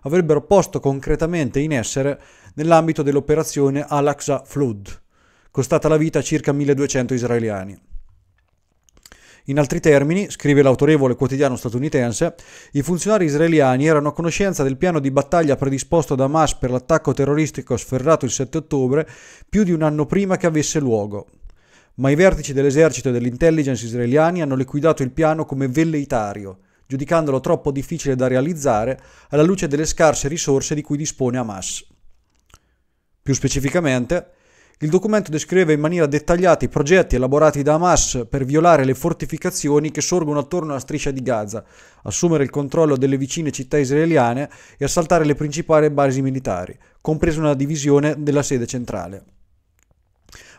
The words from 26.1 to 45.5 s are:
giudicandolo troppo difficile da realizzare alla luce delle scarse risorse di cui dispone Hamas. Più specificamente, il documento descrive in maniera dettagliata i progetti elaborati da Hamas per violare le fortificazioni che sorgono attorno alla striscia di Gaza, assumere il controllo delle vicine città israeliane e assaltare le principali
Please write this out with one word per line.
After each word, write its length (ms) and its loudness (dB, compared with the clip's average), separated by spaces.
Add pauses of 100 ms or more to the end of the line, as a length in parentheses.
giudicandolo 540 0
troppo 300 0
difficile 440 -4
da 120 0
realizzare 680 0 (300)
alla 160 2
luce 240 2
delle 180 -2
scarse 440 2
risorse 460 -2
di 60 -4
cui 140 -6
dispone 420 -4
Hamas. 480 -8 (1400)
Più 120 -2
specificamente, 960 -2 (560)
il 60 -2
documento 400 0
descrive 440 2
in 60 2
maniera 280 0
dettagliata 580 2
i 20 0
progetti 480 2
elaborati 460 2
da 140 2
Hamas 520 0
per 180 -4
violare 380 4
le 120 0
fortificazioni 960 -2
che 100 -6
sorgono 380 -2
attorno 320 -4
alla 80 -6
striscia 320 -6
di 100 -6
Gaza, 420 -4 (380)
assumere 420 0
il 60 0
controllo 480 0
delle 180 0
vicine 360 -4
città 260 -4
israeliane 720 0 (300)
e 60 -2
assaltare 380 2
le 120 2
principali 560 0